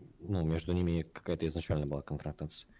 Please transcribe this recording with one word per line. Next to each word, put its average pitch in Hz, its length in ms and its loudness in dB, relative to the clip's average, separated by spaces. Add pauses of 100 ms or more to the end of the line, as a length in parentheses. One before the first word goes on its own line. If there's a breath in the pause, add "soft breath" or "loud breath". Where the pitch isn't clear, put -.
(200)
ну, 90 240 0
между 82 300 2
ними 85 300 4
какая-то - 440 -2
изначально 78 400 0
была 71 140 -2
конфронтация. - 680 -6 (100)